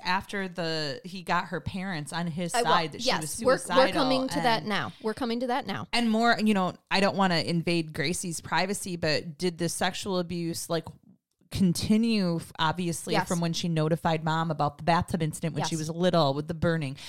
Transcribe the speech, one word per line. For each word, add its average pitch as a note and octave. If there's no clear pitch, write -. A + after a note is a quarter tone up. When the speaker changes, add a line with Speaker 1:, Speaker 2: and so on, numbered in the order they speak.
Speaker 1:
after F#3+
the, D#3+
he F3+
got F3
her E3+
parents F3+
on E3+
his E3+
Speaker 2:
I A#3+
will. E3
Speaker 1:
side E3
that -
Speaker 2:
Yes, -
Speaker 1:
she A3+
was -
Speaker 2:
we're, C4
Speaker 1:
suicidal B3+
Speaker 2:
we're -
coming C4
to C4
that A3+
Speaker 1:
and D#3+
Speaker 2:
now. F3+
We're G#3+
coming A#3
to C4
that B3
now. D3
Speaker 1:
And A#3
more, A3+
you G#3+
know, F#3
I F3+
don't G3
wanna F#3
invade E3
Gracie's D#3+
privacy, F#3
but D#3
did F3+
the E3+
sexual F#3
abuse, E3+
like, E3
continue, G3+
f-, -
obviously, E3
Speaker 2:
Yes. F3+
Speaker 1:
from F3
when E3+
she E3+
notified D#3+
mom E3
about D3
the -
bathtub E3+
incident D3+
when D3+
she E3
Speaker 2:
Yes. D#3
Speaker 1:
was -
little E3+
with D3+
the F3
burning, D#3+